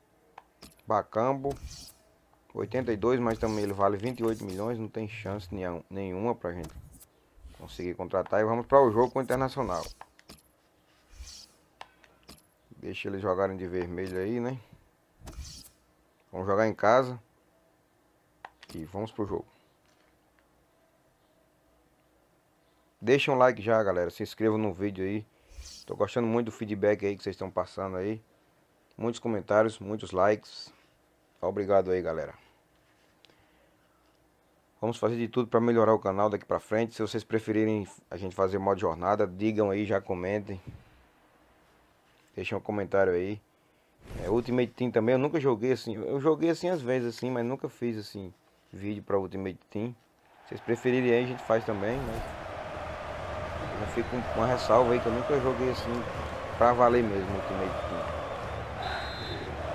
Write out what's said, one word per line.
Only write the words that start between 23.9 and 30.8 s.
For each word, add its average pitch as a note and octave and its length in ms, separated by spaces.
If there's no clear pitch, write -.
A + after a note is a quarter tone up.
Se - 100
inscreva G#2+ 380
no G#2+ 120
vídeo F#2+ 320
aí. G#2+ 220
Tô - 100
gostando A2+ 320
muito A#2 180
do A2 60
feedback G#2 540
aí G2+ 120
que - 60
vocês F#2+ 120
estão F#2+ 140
passando F#2 480
aí. G#2+ 240
Muitos A#2 220
comentários, G#2+ 600
muitos G2+ 320
likes. G2+ 600